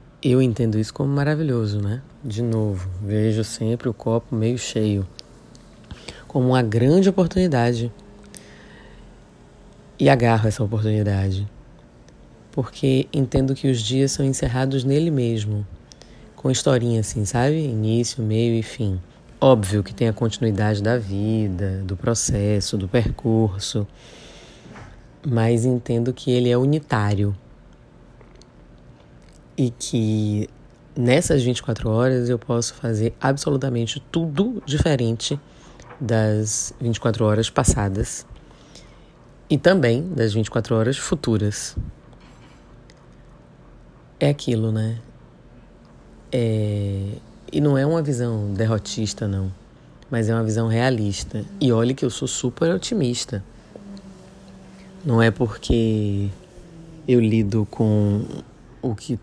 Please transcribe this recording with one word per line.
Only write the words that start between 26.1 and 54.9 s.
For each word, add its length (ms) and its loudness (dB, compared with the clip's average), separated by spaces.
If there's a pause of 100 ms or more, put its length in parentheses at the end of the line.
que 160 -6
ele 220 2
é 60 2
unitário 800 0 (2250)
e 140 0
que 760 -2 (480)
nessas 460 4
vinte 160 0
e 60 -8
quatro 260 -4
horas 400 2
eu 80 0
posso 380 -4
fazer 440 -2
absolutamente 800 -2 (120)
tudo 520 -2
diferente 760 0 (600)
das 800 0
vinte 180 -2
e 20 -16
quatro 260 0
horas 240 2
passadas 800 0 (1200)
e 80 4
também 520 4
das 240 0
vinte 140 0
e 40 -14
quatro 240 -2
horas 220 0
futuras. 800 -2 (2500)
É 100 4
aquilo, 420 0
né? 280 -2 (1300)
É... 800 0 (380)
e 100 0
não 160 4
é 80 2
uma 160 2
visão 520 -2
derrotista, 720 -2
não, 240 -2 (600)
mas 160 0
é 60 2
uma 100 0
visão 240 0
realista. 800 -2 (160)
E 100 4
olhe 220 2
que 100 -4
eu 60 0
sou 180 -4
super 460 -2
otimista. 720 -4 (1600)